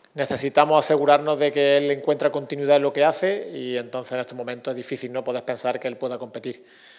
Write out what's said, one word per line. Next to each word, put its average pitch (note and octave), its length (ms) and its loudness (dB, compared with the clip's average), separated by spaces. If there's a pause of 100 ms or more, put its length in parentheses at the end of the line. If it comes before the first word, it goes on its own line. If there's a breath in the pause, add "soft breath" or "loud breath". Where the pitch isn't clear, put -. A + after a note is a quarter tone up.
(180 soft breath)
Necesitamos D3 640 2
asegurarnos D3 540 4
de C#3+ 140 2
que C#3+ 260 4
él C#3+ 140 2
encuentra D3 400 0
continuidad C#3+ 460 2
en C#3+ 40 4
lo C#3+ 100 2
que C#3+ 140 2
hace F3+ 480 0
y B2+ 240 -6
entonces B2 360 -8
en B2+ 60 -4
este B2 140 -8
momento B2 380 -8
es B2+ 40 -6
difícil, B2 380 -8
¿no?, B2+ 100 -4
poder B2+ 200 -4
pensar B2 360 -4
que - 80 -8
él B2 80 -6
pueda B2 220 -6
competir. A#2 480 -12 (340 soft breath)